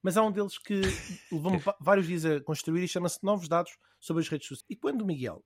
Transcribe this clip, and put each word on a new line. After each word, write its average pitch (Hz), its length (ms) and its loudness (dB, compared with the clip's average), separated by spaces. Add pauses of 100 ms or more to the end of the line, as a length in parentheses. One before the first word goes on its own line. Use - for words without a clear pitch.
mas 185 140 2
há 220 60 6
um 214 100 2
deles 202 260 -2
que 202 220 -2
<laughs> 190 500 -2
levou-me 170 280 0
va-, 196 220 0
vários 185 260 6
dias 170 180 -2
a 156 160 2
construir 165 420 -2
e 185 60 -2
chama-se 175 340 -2
Novos 190 240 0
Dados 170 300 0 (240)
sobre 165 220 0
as 156 60 -2
Redes 151 200 -4
Sociais. - 220 -12
E 214 40 -8
quando 269 280 -2
o 202 40 -2
Miguel 127 400 -4